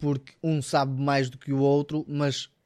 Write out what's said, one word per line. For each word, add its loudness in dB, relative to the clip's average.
porque -2
um 0
sabe 0
mais 0
do -18
que -6
o 2
outro, 2
mas -2